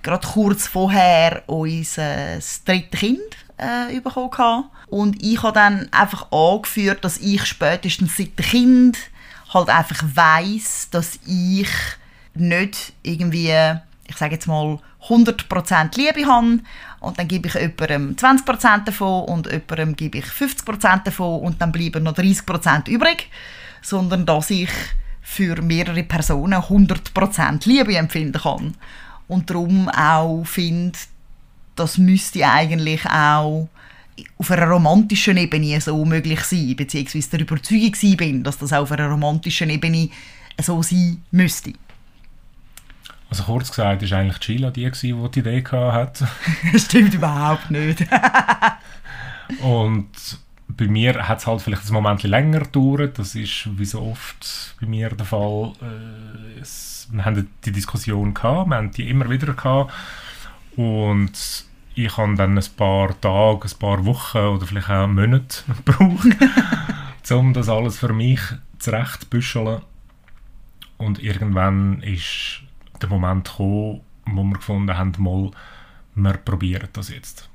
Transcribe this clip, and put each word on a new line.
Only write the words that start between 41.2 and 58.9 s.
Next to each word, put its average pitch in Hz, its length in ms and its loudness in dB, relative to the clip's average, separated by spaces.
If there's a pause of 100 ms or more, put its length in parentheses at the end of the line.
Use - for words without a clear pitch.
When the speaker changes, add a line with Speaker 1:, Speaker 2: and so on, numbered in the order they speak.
Speaker 1:
müsste. 180 400 2 (1600)
Speaker 2:
Also 95 140 -4
kurz 113 260 -2
gesagt, 101 320 0
ist 98 100 -2
eigentlich 98 280 0
Sheila 123 300 -2
die 123 140 -6
gewesen, 123 400 -4
die 120 80 -4
die 135 80 0
Idee 120 220 -2
gehabt 123 580 -2
hat. 127 80 0 (200)
Speaker 1:
<laughs> 160 240 0
Das 220 120 6
stimmt 208 300 6
überhaupt 151 580 0
nicht. 151 320 -2 (760)
<laughs> - 800 -14
Speaker 2:
Und 110 480 0 (600)
bei - 180 -2
mir 110 400 2
hat's 110 200 -4
halt 113 140 -2
vielleicht 101 280 -4
ein 110 40 -2
Moment 104 300 0
länger 143 380 2
gedauert. 139 580 0
Das 98 160 -8
ist 110 420 -8
wie 101 80 -2
so 107 180 -8
oft - 800 -12
bei 110 60 -6
mir 110 240 -4
der 104 160 -6
Fall. 104 460 -2 (100)
Äh, 110 800 -16
es, - 500 -16
wir 104 140 -4
haben 101 240 0 (160)
die 104 80 -4
Diskussion 101 640 -4
gehabt, 170 340 0
wir 135 80 0
haben 107 160 -4